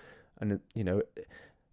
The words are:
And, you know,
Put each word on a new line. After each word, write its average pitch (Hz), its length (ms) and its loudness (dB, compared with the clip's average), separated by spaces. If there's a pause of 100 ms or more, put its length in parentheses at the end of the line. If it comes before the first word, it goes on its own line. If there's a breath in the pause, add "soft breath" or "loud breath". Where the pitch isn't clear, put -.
(400 loud breath)
And, 104 200 0 (160)
you 117 80 -2
know, 92 180 2 (720 loud breath)